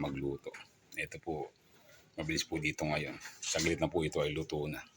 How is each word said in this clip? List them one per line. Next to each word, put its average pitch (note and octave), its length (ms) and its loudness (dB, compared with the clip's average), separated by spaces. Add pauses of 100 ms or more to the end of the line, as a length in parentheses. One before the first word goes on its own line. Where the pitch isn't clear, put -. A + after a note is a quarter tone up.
magluto. C#2 480 -2 (480)
Ito D2+ 240 -6
po, D#2 300 -4 (640)
mabilis D#3+ 240 0
po - 160 -2
dito - 300 0
ngayon. D2+ 260 2 (240)
Saglit E2 400 2
na D#2+ 80 4
po D#2+ 160 2
ito D#2 160 2
ay D2 160 4
luto D2+ 320 0
na. D2+ 160 -4 (140)